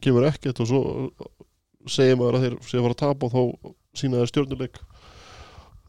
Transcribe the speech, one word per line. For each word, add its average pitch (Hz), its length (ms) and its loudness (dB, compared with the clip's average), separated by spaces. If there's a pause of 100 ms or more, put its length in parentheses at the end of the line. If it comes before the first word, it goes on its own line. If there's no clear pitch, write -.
kemur 127 240 4
ekkert 139 340 -4
og 113 60 0
svo 131 120 2 (1040)
segir 131 340 4
maður 123 200 2
að 131 60 2
þeir 120 120 -2 (120)
séu 127 100 -2
að 120 80 2
fara 120 100 0
að - 60 -10
tapa 143 260 0
og 117 40 -4
þá 127 400 -2 (260)
sýna 127 220 0
þeir 120 120 0
stjörnuleik. 135 480 -4 (1080)